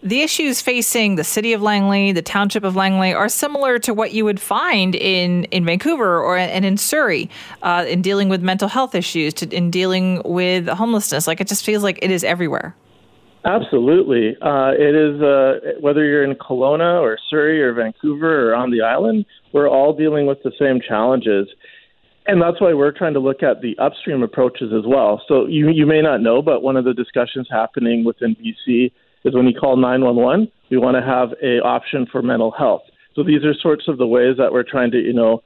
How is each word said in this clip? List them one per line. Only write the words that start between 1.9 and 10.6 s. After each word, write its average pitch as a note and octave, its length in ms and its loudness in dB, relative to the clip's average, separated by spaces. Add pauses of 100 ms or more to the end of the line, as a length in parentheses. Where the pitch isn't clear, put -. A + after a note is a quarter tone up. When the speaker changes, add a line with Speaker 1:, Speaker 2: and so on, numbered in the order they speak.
Speaker 1:
the E3+ 100 -2
township G3+ 420 -2
of F#3 120 -2
Langley, F#3+ 360 0
are G3+ 160 0
similar C#4 520 -2
to A#3+ 120 -4
what G#3 200 -2
you A3 120 -2
would G#3 160 -2
find G#3 540 0
in, F3+ 500 0
in F#3 200 -2
Vancouver F#3+ 540 0
or, E3 180 0
and F#3 280 -2
in G3 140 0
Surrey, B3 520 -2 (320)
uh, F3 240 0
in F3 140 -2
dealing G3 300 0
with F#3 120 -2
mental F#3+ 260 -2
health B3+ 260 -2
issues, E3 400 -2
to, - 200 -8
in F3 160 0
dealing F#3 540 0
with F3+ 420 -2